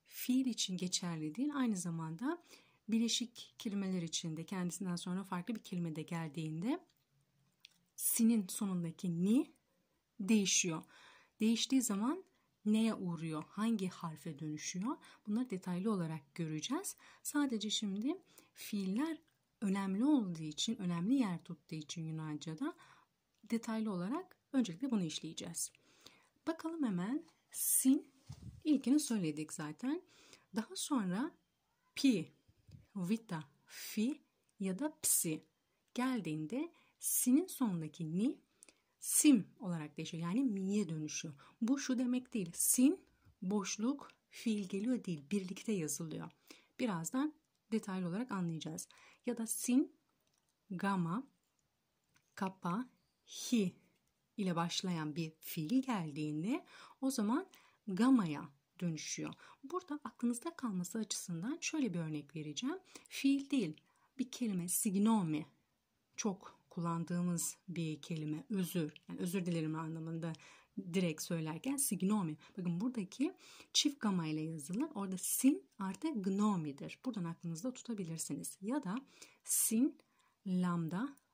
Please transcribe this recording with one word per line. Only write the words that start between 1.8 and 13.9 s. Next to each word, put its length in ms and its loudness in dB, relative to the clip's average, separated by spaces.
bileşik 720 0
kelimeler 420 -2
için 360 -4
de 80 -8
kendisinden 500 -4
sonra 280 -4
farklı 320 -4
bir 80 -10
kelime 320 -4
de 60 -4
geldiğinde 840 -4
sinin 520 4
sonundaki 760 -2
ni 280 4
değişiyor. 640 4
Değiştiği 420 4
zaman 420 0
neye 280 6
uğruyor, 540 -2
hangi 400 0
harfe 520 -8